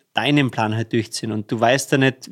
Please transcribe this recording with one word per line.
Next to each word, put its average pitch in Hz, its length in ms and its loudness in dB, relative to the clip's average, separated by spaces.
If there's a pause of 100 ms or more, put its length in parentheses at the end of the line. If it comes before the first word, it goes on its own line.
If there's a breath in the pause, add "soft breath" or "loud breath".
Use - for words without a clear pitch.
(120)
deinen 135 380 2
Plan 110 240 -2
halt 110 180 -4
durchziehen 113 380 -4
und 107 220 -6
du 113 80 -2
weißt 123 320 0
ja 147 60 4
nicht, 135 340 0